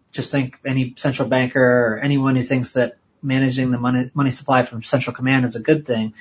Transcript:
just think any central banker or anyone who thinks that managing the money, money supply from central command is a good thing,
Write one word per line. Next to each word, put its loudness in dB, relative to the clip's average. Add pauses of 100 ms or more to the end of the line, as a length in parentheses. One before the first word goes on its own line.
(120)
just -6
think -2
any -2
central -2
banker 2
or 4
anyone 2
who 2
thinks -2
that 0 (240)
managing 0
the 0
money, 0
money 0
supply 2
from -8
central -2
command 2
is -2
a -8
good 0
thing, -2